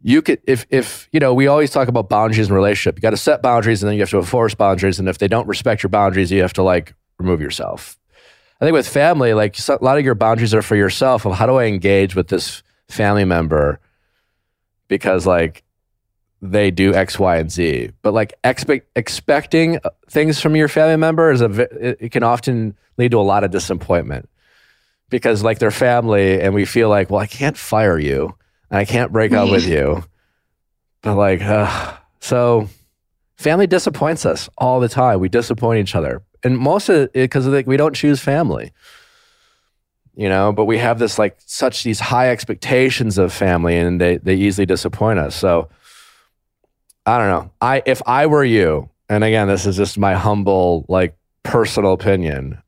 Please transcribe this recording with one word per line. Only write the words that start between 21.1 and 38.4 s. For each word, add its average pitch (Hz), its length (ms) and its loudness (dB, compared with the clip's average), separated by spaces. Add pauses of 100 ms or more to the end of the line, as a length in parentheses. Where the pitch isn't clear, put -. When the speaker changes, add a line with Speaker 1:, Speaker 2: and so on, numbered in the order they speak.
Speaker 1:
is 123 100 2
a, 117 60 2
ve-, 107 160 0
it, 120 380 -6
it 120 100 -10
can 127 100 -2
often 117 540 -2 (220)
lead 120 140 2
to 117 80 4
a - 40 2
lot 98 200 2
of 98 80 0
disappointment 87 760 -4 (800)
because, 113 340 0
like, 113 160 0
they're 110 120 2
family 110 680 2
and 98 140 0
we 101 120 0
feel 113 240 2
like, 101 200 2
"Well, 101 120 0
I 104 40 -4
can't 139 320 -6
fire 107 400 0
you." 71 380 -4 (340)
And 101 100 -2
I 101 60 0
can't 120 260 -2
break 110 220 0
up 101 160 2
with 92 180 2
Speaker 2:
Yeah. 85 80 0
Speaker 1:
you. 73 280 -2 (1000)
But, 107 140 -2
like, 98 260 2
uh, 104 520 -2 (260)
so 120 480 0 (720)
family 180 300 2
disappoints 165 580 -2
us - 320 -4
all 127 220 0
the 120 100 0
time. 123 300 0
We 92 100 -2
disappoint 117 500 0
each 98 160 -4
other. 69 280 -4 (200)
And 127 140 0
most 156 320 0
of 151 240 4
it, 131 180 2
'cause, 135 160 0
like, 135 200 0
we 131 100 0
don't 147 180 0
choose 147 260 0
family, 123 500 -2 (1400)